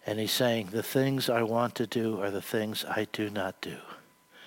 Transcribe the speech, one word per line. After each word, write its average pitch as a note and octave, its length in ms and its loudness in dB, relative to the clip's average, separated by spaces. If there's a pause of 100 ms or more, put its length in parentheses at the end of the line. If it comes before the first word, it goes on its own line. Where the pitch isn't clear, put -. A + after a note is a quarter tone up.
And G#2+ 140 -2
he's G#2+ 140 0
saying, A#2 380 2
"The A2 120 0
things C3+ 460 2
I A#2 140 4
want A#2 320 2
to A#2 120 0
do A2 340 0
are G2+ 80 0
the G2 120 -2
things A2 440 -2
I A2 260 -2
do G#2+ 180 -2
not F#2+ 320 -4
do. D#2 160 -8 (680)